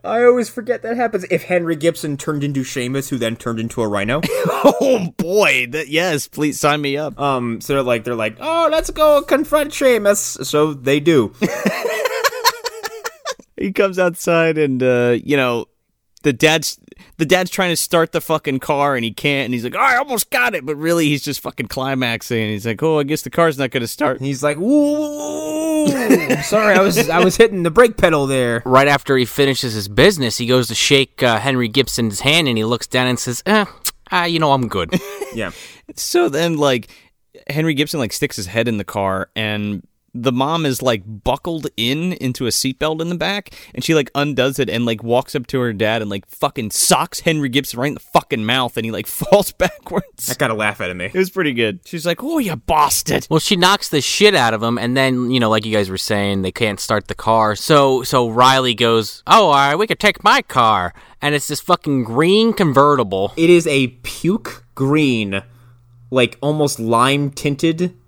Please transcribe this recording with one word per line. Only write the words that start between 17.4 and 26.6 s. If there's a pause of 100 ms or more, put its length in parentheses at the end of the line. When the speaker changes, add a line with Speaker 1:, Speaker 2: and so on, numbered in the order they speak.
Speaker 2:
trying
to
start
the
fucking
car
and
he
can't.
And
he's
like,
"Oh,
I
almost
got
it."
But
really,
he's
just
fucking
climaxing.
And
he's
like,
"Oh,
I
guess
the
car's
not
gonna
start."
Speaker 1:
He's
like,
"Ooh, (560)
sorry,